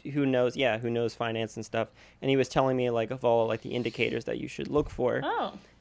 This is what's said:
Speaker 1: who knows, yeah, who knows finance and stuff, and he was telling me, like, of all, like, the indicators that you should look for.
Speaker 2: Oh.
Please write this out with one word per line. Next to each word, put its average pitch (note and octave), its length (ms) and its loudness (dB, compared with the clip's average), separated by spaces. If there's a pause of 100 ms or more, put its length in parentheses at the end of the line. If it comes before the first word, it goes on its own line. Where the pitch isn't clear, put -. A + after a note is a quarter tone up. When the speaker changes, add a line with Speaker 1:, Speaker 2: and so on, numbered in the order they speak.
(140)
Speaker 1:
who C#3+ 140 0
knows, B2+ 280 2
yeah, B2 220 2
who A#2 140 -2
knows A#2 240 0
finance A2+ 400 -4
and A2+ 100 -8
stuff, A2+ 220 -2 (340)
and C#3 80 0
he C3+ 80 6
was B2+ 120 2
telling C3 280 2
me, B2 140 0
like, A2+ 180 0
of C3 160 -6
all, A#2 220 6
like, A2+ 160 -2
the - 100 -10
indicators A#2+ 520 -2
that A#2 120 -2
you - 100 -6
should - 200 -8
look D3 240 0
for. B2 320 0
Speaker 2:
Oh. F4+ 300 -2 (280)